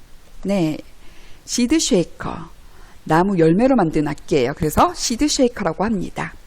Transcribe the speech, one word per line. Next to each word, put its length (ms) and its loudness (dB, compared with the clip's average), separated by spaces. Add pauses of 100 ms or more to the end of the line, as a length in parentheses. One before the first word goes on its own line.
(440)
네, 340 0 (680)
시드 340 0
쉐이커. 680 -2 (540)
나무 340 2
열매로 380 4
만든 320 2
악기예요. 480 0
그래서 380 2
시드 340 -2
쉐이커라고 560 0
합니다. 500 -4 (140)